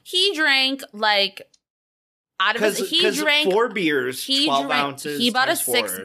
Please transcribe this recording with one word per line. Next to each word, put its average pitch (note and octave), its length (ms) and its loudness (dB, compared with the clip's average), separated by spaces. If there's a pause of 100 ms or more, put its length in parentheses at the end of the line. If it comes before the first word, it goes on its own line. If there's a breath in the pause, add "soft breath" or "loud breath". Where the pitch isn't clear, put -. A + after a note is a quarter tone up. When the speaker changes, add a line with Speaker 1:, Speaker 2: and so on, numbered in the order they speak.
Speaker 1:
He F#4+ 340 0
drank, C4+ 460 0 (100)
like, G#3 500 0 (1000)
out G3+ 160 2
of G#3+ 60 -2
his, G3+ 160 2
Speaker 2:
'Cause, F#3+ 120 -4
Speaker 1:
he E4 120 2
Speaker 2:
'cause C4 160 2
Speaker 1:
drank D4 340 2
Speaker 2:
four A3+ 160 2
beers, D3+ 560 0
Speaker 1:
he C#4 220 0
Speaker 2:
twelve C#3 220 0
Speaker 1:
drank, D3 160 0
Speaker 2:
ounces C#3+ 360 -8
Speaker 1:
he A#3+ 100 2
bought B3+ 180 0
a D#4+ 80 0
Speaker 2:
times - 60 -4
four. B3 120 -2 (140)
Speaker 1:
six F#3+ 160 -8